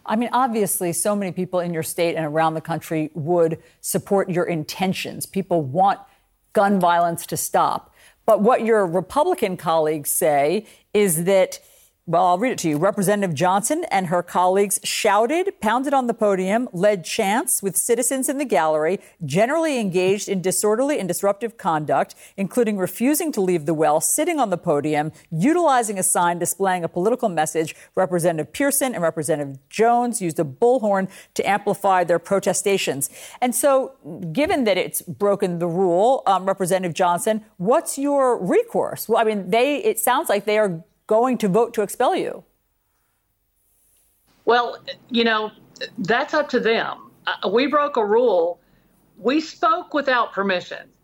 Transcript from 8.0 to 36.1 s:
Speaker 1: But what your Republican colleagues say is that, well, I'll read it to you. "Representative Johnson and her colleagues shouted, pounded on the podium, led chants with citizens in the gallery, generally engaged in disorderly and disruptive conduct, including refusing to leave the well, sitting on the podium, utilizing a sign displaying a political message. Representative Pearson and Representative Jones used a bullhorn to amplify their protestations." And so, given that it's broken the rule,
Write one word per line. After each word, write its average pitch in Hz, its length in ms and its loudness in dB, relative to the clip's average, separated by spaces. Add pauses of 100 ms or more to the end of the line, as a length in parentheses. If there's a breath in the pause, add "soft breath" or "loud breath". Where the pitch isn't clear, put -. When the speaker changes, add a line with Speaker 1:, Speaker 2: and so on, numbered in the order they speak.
Speaker 1:
But 214 160 4
what 233 220 4
your 214 220 4
Republican 190 680 0
colleagues 156 540 0
say 156 560 2 (260 loud breath)
is 180 320 2
that, 185 360 2 (460 soft breath)
well, 175 200 2
I'll 180 120 4
read 240 140 0
it - 80 -6
to 170 80 -2
you. 147 80 0
"Representative 196 600 0
Johnson 202 480 0
and 190 240 -2
her 175 120 0
colleagues 185 640 0
shouted, 240 760 0
pounded 262 340 0
on 254 140 0
the 226 60 -2
podium, 202 580 0
led 185 320 0
chants 220 580 -2
with 196 140 -4
citizens 254 520 0
in 277 100 -2
the 294 60 -4
gallery, 165 540 0 (260 loud breath)
generally 262 540 0
engaged 190 500 0
in 190 140 -2
disorderly 220 560 0
and - 80 -4
disruptive 202 500 -2
conduct, 151 600 -2 (200 loud breath)
including 208 420 0
refusing 277 520 0
to 220 100 -4
leave 180 240 0
the 165 100 0
well, 151 260 2
sitting 302 400 -2
on 226 100 0
the 180 60 -2
podium, 151 560 0 (180 soft breath)
utilizing 247 680 2
a - 20 -2
sign 175 380 0
displaying 185 420 -2
a 165 60 -2
political 220 400 0
message. 160 480 -2 (180 loud breath)
Representative 170 580 0
Pearson 277 400 -2
and 170 120 -4
Representative 147 540 -2 (100)
Jones 233 520 2
used 170 200 -4
a 165 40 0
bullhorn 202 640 0 (260 loud breath)
to - 140 -4
amplify 196 540 2
their 170 160 2
protestations." 185 920 -2 (320 loud breath)
And 247 140 0
so, 269 380 2 (400)
given 294 320 0
that 196 120 2
it's - 240 -4
broken 185 600 -2
the 175 80 0
rule, 190 580 2